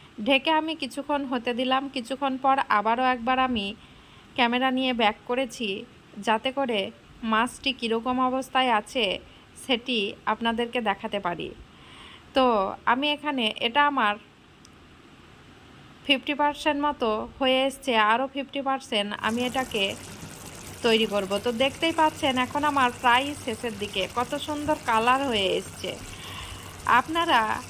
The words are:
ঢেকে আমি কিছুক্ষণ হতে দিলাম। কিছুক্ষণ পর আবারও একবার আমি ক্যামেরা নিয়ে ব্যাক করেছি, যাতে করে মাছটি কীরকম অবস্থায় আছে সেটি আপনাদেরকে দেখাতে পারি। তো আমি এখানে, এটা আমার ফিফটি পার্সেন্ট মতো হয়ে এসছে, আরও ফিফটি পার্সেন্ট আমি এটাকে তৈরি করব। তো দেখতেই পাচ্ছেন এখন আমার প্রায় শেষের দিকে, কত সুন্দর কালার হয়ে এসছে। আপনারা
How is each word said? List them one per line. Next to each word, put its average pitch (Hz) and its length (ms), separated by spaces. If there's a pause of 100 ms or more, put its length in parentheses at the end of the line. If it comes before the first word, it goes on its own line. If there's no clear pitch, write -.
(260)
ঢেকে 269 240 (100)
আমি 320 120 (100)
কিছুক্ষণ 285 480
হতে 247 300
দিলাম। 262 220 (120)
কিছুক্ষণ 262 400 (100)
পর 269 120 (220)
আবারও 226 260 (100)
একবার 254 240 (100)
আমি 220 180 (720)
ক্যামেরা 247 320 (100)
নিয়ে 262 220
ব্যাক 214 160 (120)
করেছি, 247 400 (580)
যাতে 220 320
করে 240 220 (520)
মাছটি 240 380 (100)
কীরকম 233 360 (120)
অবস্থায় 262 500
আছে 220 260 (600)
সেটি 240 340 (340)
আপনাদেরকে 233 460 (100)
দেখাতে 202 380
পারি। 165 220 (880)
তো 262 80 (480)
আমি 262 140 (100)
এখানে, 285 280 (220)
এটা 233 140 (100)
আমার 226 240 (1900)
ফিফটি 285 360
পার্সেন্ট 294 460
মতো 285 240 (280)
হয়ে 262 200 (100)
এসছে, 262 240 (200)
আরও 240 120 (100)
ফিফটি 277 340
পার্সেন্ট 233 420 (160)
আমি 226 220
এটাকে 247 360 (1000)
তৈরি 220 280
করব। 196 180 (140)
তো 240 60 (120)
দেখতেই 320 380
পাচ্ছেন 311 340 (120)
এখন 285 160 (100)
আমার 269 180 (120)
প্রায় 254 240 (180)
শেষের 226 380
দিকে, 202 200 (140)
কত 247 140 (160)
সুন্দর 294 300 (120)
কালার 240 320 (100)
হয়ে 202 180 (120)
এসছে। - 320 (920)
আপনারা 320 540 (300)